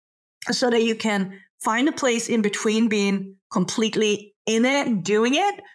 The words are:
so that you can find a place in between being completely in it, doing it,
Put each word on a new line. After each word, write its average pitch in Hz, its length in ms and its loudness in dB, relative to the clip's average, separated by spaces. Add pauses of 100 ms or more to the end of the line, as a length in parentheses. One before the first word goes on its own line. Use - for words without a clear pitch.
(520)
so 247 180 0
that 233 140 2
you 226 120 0
can 202 440 -2 (220)
find 240 260 0
a 320 60 0
place 233 360 0
in 226 120 2
between 214 480 0
being 196 480 -2 (140)
completely 208 840 -2 (120)
in 226 200 2
it, 262 380 0
doing 220 320 2
it, 403 260 0 (140)